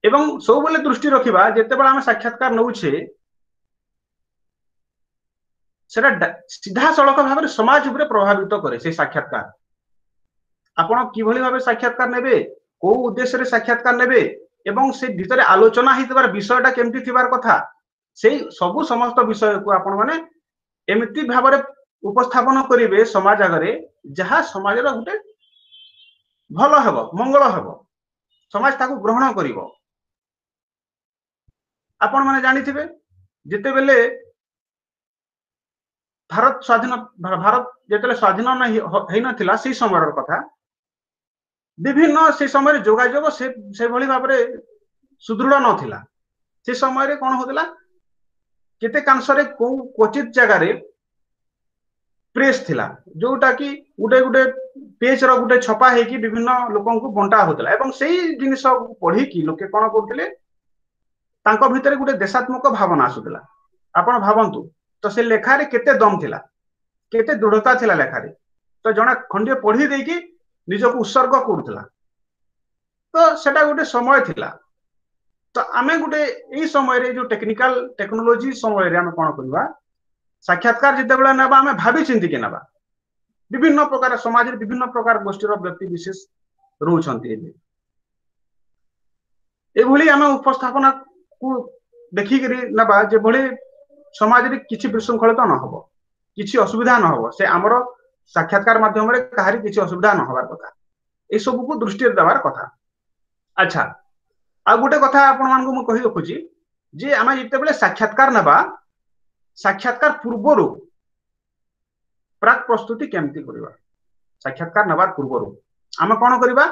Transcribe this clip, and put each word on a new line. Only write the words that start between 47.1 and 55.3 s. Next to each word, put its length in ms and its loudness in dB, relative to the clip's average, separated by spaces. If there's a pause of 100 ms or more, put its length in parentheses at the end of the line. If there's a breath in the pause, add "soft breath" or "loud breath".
କଣ 240 -4
ହଉଥିଲା, 240 -6 (1160)
କେତେ 200 -2
କାଂଶରେ 420 2 (120)
କୋଉ 200 -2 (220)
କ୍ୱଚିତ 340 0
ଜାଗାରେ 380 4 (1700)
ପ୍ରେସ 300 2
ଥିଲା, 200 -4 (300)
ଯୋଉଟା 400 0
କି 120 -8 (320)
ଗୋଟେ 220 2
ଗୋଟେ 220 2 (560)
ପେଜର 400 2